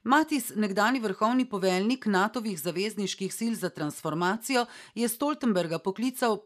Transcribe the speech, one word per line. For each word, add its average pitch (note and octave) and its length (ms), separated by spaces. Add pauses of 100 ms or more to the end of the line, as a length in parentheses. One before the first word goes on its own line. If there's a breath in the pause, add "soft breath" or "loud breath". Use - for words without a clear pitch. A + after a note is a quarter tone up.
Mattis, D4 520
nekdanji G#3+ 440
vrhovni A3+ 460
poveljnik G3 600
natovih G#3 540
zavezniških F#3+ 760
sil A3+ 180
za F3 140
transformacijo, F3 960 (300 loud breath)
je A#3 120
Stoltenberga A3 720
poklical A3+ 680